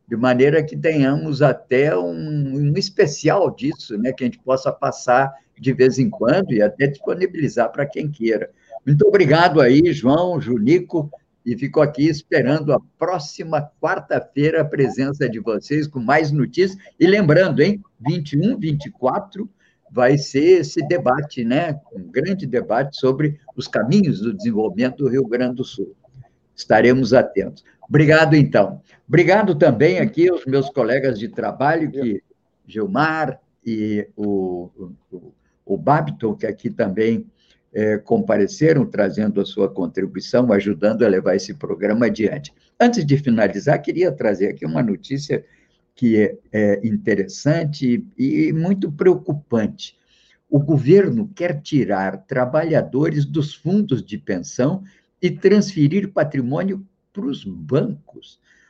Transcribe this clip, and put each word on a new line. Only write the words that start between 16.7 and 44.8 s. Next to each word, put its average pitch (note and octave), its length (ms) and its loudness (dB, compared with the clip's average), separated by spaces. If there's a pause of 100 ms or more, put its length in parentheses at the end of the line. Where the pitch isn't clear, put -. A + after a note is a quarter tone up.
E E3+ 60 4
lembrando, F3+ 540 4
hein, G3+ 200 2 (180)
vinte D3 360 -6
e C#3+ 40 2
um, G#3+ 200 0
vinte D#3 280 -4
e G#2+ 40 -12
quatro, F#3+ 580 -6 (420)
vai B2+ 280 2
ser D#3+ 420 4
esse D3 260 -4
debate, D3 560 -2
né, C#3+ 380 -2 (120)
um F#2+ 100 -14
grande D#3 440 -4
debate A#2+ 520 -2
sobre C#3+ 420 -2 (160)
os A#2+ 100 -10
caminhos B2+ 540 0
do A2 140 -4
desenvolvimento A2 640 -2
do C#3 100 0
Rio B2+ 180 0
Grande B2 300 -2
do B2+ 80 -6
Sul. - 320 -12 (580)
Estaremos A#2+ 600 2
atentos. - 500 0 (240)
Obrigado, D#3 480 4
então. A#2+ 440 2 (260)
Obrigado F3+ 480 4
também D3+ 440 4
aqui D#3 300 0
aos F3 180 -2
meus C3+ 240 -2
colegas B2+ 480 -2
de A2 100 -8
trabalho, C#3+ 640 -2
que A#2+ 320 -4 (440)
Gilmar C#3 720 -4 (280)
e G#2+ 400 -4 (100)
o, F#2+ 540 -4 (400)
o, F2+ 220 -20 (340)
o G2 100 -2
Babiton, C#3 580 -2
que A2 120 -8
aqui G#2+ 240 -8
também, A2 560 -2 (480)
é, G#2+ 240 0
compareceram, A2 880 0
trazendo G2+ 540 -2
a G2 40 0
sua G2 240 -2
contribuição, F#2+ 840 -2
ajudando G2+ 520 2
a A2 40 4
levar F#2 260 2
esse G2+ 180 -4
programa G#2 540 -2
adiante. B2+ 480 -4 (260)
Antes A#3+ 240 2
de C#3 140 2
finalizar, G2+ 640 0
queria E3+ 300 -2
trazer G#2 360 -2
aqui - 160 -8
uma D3 180 -4